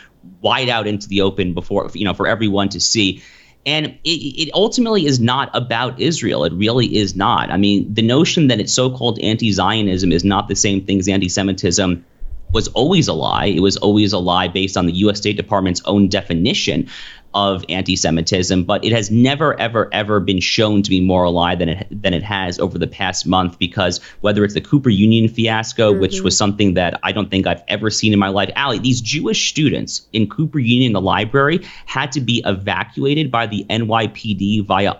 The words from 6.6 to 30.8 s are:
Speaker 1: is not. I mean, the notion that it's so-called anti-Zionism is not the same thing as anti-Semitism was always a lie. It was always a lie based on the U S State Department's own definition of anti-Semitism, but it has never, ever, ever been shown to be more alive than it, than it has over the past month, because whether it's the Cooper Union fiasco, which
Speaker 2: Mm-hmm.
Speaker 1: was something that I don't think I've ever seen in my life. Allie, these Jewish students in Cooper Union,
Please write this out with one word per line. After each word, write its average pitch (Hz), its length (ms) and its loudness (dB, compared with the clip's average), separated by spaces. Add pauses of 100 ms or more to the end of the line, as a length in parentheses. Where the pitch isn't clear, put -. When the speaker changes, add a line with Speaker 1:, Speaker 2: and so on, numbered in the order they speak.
Speaker 1:
is 95 220 0
not. 95 360 0
I - 40 -2
mean, 101 380 2
the 113 80 0
notion 135 480 4
that 113 100 2
it's - 140 -2
so-called 127 460 0
anti-Zionism 98 920 0
is 87 140 2
not 98 240 0
the 101 80 -2
same 98 280 0
thing 98 140 0
as 95 80 -2
anti-Semitism 95 960 0 (480)
was 110 180 0
always 156 380 2
a 87 60 0
lie. 62 340 -2
It 87 140 2
was 98 160 2
always 104 360 2
a 98 60 0
lie 90 280 0
based 95 300 -2
on 90 80 2
the 85 80 0
U 101 160 2
S 101 80 -2
State 104 180 -2
Department's 95 500 -2
own 101 240 4
definition 92 800 -2 (480)
of 98 340 0
anti-Semitism, 90 920 0
but 101 200 -2
it 107 80 0
has 107 200 0
never, 135 480 2
ever, 113 340 0
ever 104 260 0
been 95 200 0
shown 107 420 2
to 101 80 0
be 92 100 4
more 92 240 4
alive 87 360 0
than 87 100 0
it, 95 320 -6
than 92 140 0
it - 80 -2
has 95 340 -4
over 87 220 -4
the 85 80 -2
past - 400 -6
month, 92 320 0
because 90 420 -2 (200)
whether 104 220 2
it's 101 120 0
the - 60 -4
Cooper 131 280 2
Union 110 380 4
fiasco, 110 680 0
which 95 220 0
Speaker 2:
Mm-hmm. 95 80 -4
Speaker 1:
was 92 140 2
something 101 380 2
that 87 280 0
I 95 80 -2
don't 98 180 -2
think 95 160 0
I've 87 220 -2
ever 107 220 -2
seen 107 240 0
in 101 60 4
my 98 100 2
life. 98 260 0
Allie, 131 240 -2
these 110 220 0
Jewish 143 480 -2
students 98 640 -2
in 104 160 0
Cooper 156 300 -4
Union, 120 340 2